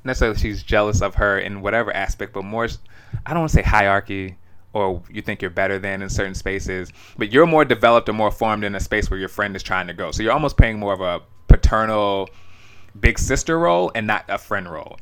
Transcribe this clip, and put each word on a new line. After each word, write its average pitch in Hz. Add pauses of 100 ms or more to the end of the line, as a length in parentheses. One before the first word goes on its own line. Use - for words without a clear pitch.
necessarily 123
she's 101
jealous 104
of 98
her 101
in 98
whatever 104
aspect, 98
but 98
more, 110
s-, 113 (460)
I -
don't 165
wanna 156
say -
hierarchy 98 (360)
or 95
you 104
think 104
you're 95
better 98
than 98
in 98
certain 98
spaces, 92 (240)
but 104
you're 147
more 156
developed 117
or 110
more 107
formed 107
in 101
a 95
space 104
where 95
your 95
friend 101
is 95
trying 92
to 87
go. 87
So 78
you're 113
almost 147
playing 110
more 101
of 95
a 90 (240)
paternal 107 (680)
big 113
sister 135
role 165
and 110
not 107
a 98
friend 98
role. 78